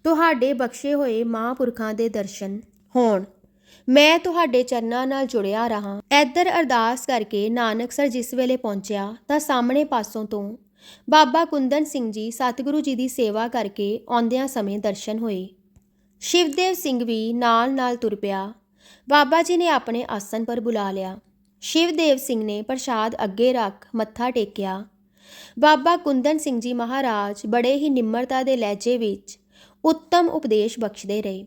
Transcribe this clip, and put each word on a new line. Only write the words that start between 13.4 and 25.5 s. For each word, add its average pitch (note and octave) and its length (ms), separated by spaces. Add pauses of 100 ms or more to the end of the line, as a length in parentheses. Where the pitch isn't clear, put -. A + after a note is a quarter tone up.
ਕਰਕੇ G#3 600
ਆਉਂਦਿਆਂ A#3+ 400
ਸਮੇਂ G3+ 300
ਦਰਸ਼ਨ G#3+ 400
ਹੋਏ। G3 300 (720)
ਸ਼ਿਵਦੇਵ F4+ 540
ਸਿੰਘ C4 300
ਵੀ A3+ 280
ਨਾਲ-ਨਾਲ B3 640
ਤੁਰ A3+ 180
ਪਿਆ। G3+ 380 (560)
ਬਾਬਾ D4 340
ਜੀ F4 140
ਨੇ E4+ 120
ਆਪਣੇ B3 420
ਆਸਣ A3 340
ਪਰ A#3 160
ਬੁਲਾ G#3+ 300
ਲਿਆ। F#3+ 280 (420)
ਸ਼ਿਵਦੇਵ D#4+ 560
ਸਿੰਘ A#3 280
ਨੇ G#3 180
ਪ੍ਰਸ਼ਾਦ A#3 520 (100)
ਅੱਗੇ A3+ 280
ਰੱਖ G#3+ 420
ਮੱਥਾ A3+ 360
ਟੇਕਿਆ। G#3 560 (720)